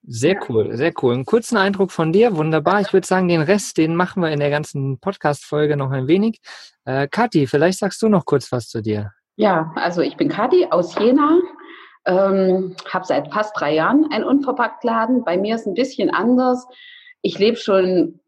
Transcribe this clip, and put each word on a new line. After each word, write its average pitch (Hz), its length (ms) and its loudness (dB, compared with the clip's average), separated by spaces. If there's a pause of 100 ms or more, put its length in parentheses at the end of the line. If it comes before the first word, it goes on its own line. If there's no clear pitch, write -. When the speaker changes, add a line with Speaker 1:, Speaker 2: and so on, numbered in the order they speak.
Speaker 1:
Sehr 131 320 -2
Speaker 2:
Ja. 202 120 -10
Speaker 1:
cool, 110 300 -2
sehr 160 240 -2
cool. 123 140 2
Einen 127 100 -6
kurzen 226 320 0
Eindruck 196 340 0
von 160 220 -2
dir, 214 240 2
wunderbar. 160 420 2
Ich 196 140 -2
würde 185 140 2
sagen, 185 200 2
den 170 140 4
Rest, 196 360 0
den 165 180 2
machen 180 260 -2
wir 160 100 0
in 147 80 -2
der 143 120 0
ganzen 139 480 -4
Podcast-Folge 151 760 -2
noch 135 140 -4
ein 131 180 -4
wenig. 202 320 0 (460)
Äh, 135 220 -2
Kathi, 180 400 0
vielleicht 160 320 2
sagst - 240 -4
du 226 40 2
noch 208 180 2
kurz - 260 -2
was 123 180 -6
zu 117 120 -8
dir. 107 300 -4 (240)
Speaker 3:
Ja, 170 400 0
also 175 260 -2
ich 285 140 -2
bin 147 140 0
Kathi 302 400 2
aus 170 300 0
Jena, 294 400 4 (680)
ähm, 190 720 2 (120)
hab 180 200 -6
seit 143 260 -2
fast 214 260 -4
drei 151 140 0
Jahren 208 380 4
einen 220 140 -2
Unverpacktladen. 240 960 0
Bei 170 120 -2
mir 208 200 -2
ist 220 100 -8
ein 196 80 -4
bisschen 247 380 -2
anders. 247 560 2 (560)
Ich 175 160 -4
lebe 226 180 2
schon 185 680 2